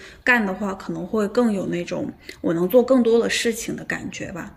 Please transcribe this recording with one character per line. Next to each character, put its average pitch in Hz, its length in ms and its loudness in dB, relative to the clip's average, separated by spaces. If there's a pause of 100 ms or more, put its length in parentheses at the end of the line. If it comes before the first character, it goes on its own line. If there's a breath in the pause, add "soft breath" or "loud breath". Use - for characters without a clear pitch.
(240 loud breath)
干 240 220 4
的 190 80 -2
话， 196 200 -4
可 - 180 -8
能 165 140 -6
会 214 240 0
更 226 240 2
有 180 140 -2
那 170 180 -2
种 156 260 -6 (300 loud breath)
我 - 120 0
能 170 140 2
做 240 160 6
更 254 180 4
多 226 160 4
的 202 120 2
事 226 240 -2
情 - 220 -6
的 - 100 -12
感 - 260 -8
觉 - 220 -12
吧。 170 240 -12